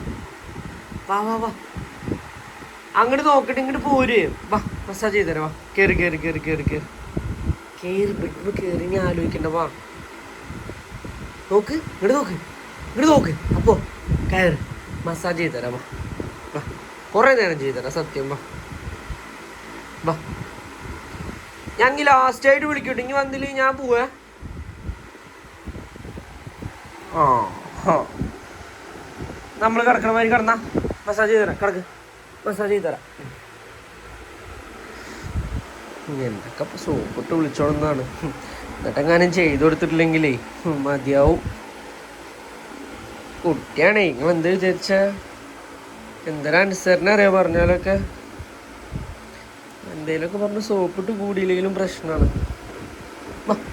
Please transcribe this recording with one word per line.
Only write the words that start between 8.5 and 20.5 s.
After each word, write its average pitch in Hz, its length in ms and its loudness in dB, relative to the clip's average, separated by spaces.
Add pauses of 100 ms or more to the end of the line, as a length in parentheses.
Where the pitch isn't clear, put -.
കേറി, 175 260 -2
ഇനി 190 200 0
ആലോചിക്കണ്ട. 165 500 0
വാ, 165 80 2 (1900)
നോക്ക്, 208 240 4
ഇങ്ങോട്ട് 254 440 0
നോക്ക്, 185 180 -2 (540)
ഇങ്ങോട്ട് 277 220 4
നോക്ക്. 170 200 6 (260)
അപ്പോ 220 160 8 (580)
കയറ്, 180 260 4 (480)
മസാജ് 165 360 -2
ചെയ്ത് 139 140 -2
തരാം. 120 200 -4
വാ, 120 40 -8 (760)
വാ, 147 60 -4 (540)
കുറേ 240 260 8
നേരം 170 220 2
ചെയ്ത് 135 160 0
തരാം, 127 200 -4
സത്യം. 143 340 -4
വാ, 139 60 -6 (1700)
വാ, 165 80 2 (1700)